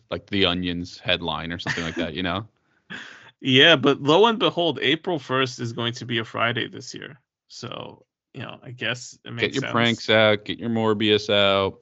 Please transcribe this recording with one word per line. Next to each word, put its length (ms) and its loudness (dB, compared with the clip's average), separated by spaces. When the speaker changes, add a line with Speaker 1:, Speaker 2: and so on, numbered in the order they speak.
Speaker 1:
like, 180 -8
the 180 2
Onions 540 -2
headline 520 -4
or 80 -8
something 240 -6
like 120 -6
that, 180 -6
you 100 -6
know? 240 -4
Speaker 2:
<laughs> 60 -14
Yeah, 360 6
but 240 2
lo 240 6
and 120 2
behold, 440 -2
April 360 -2
first 440 -4
is 100 -6
going 220 -4
to 120 -12
be 140 -4
a 60 -4
Friday 420 -2
this 260 -16
year. 280 -16
So, 580 -16
you 80 -16
know, 200 -14
I 100 -18
guess 420 -8
it 60 -18
Speaker 1:
Get 60 -12
Speaker 2:
makes 200 -2
Speaker 1:
your 60 0
Speaker 2:
sense. 100 -6
Speaker 1:
pranks 380 0
out, 340 6
get 160 -8
your 100 -6
Morbius 600 2
out. 520 2